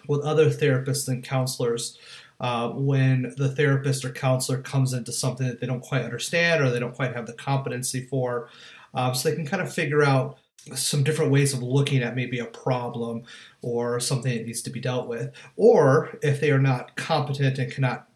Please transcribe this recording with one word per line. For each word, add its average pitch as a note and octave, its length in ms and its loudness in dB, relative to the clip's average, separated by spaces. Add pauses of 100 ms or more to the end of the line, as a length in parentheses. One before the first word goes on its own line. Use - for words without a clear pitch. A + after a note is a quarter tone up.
with C#3+ 140 0
other D3+ 280 4
therapists C3 600 0
and B2 120 -2
counselors, B2 760 -2 (420)
uh, A#2+ 300 -2
when C3 680 2
the C3+ 140 0
therapist C3+ 560 0
or B2+ 60 -6
counselor C3 500 0
comes C3 320 0
into A#2+ 180 -6
something C3 340 -2
that B2 140 -4
they B2 80 -4
don't B2 140 -4
quite B2 240 -4
understand D#3+ 580 0
or C3 60 2
they A#2+ 100 0
don't A#2+ 160 -6
quite C3 180 -4
have A#2+ 120 -8
the - 80 -12
competency C3 720 -4
for. B2 420 -4 (460)
Um, B2+ 200 0
so C#3+ 140 -2
they D3+ 80 0
can E3 100 -4
kind F#3 160 -2
of C#3+ 120 -6
figure D3+ 320 2
out C3+ 320 2 (360)
some - 300 0
different D3 280 2
ways C#3 220 4
of A#2 80 -4
looking C3+ 400 2
at A#2+ 140 -2
maybe B2 240 -4
a A2+ 60 -6
problem A#2 800 -4 (380)
or A#2+ 380 -2
something B2 380 -2
that A2+ 80 -6
needs A#2 160 -8
to - 80 -8
be B2 100 -8
dealt B2+ 300 -4
with. A#2 240 -6 (240)
Or D#3+ 640 6
if C3+ 180 0
they D3 120 2
are C3+ 80 4
not C3+ 360 0
competent C#3 640 0
and B2+ 100 -2
cannot B2+ 460 -2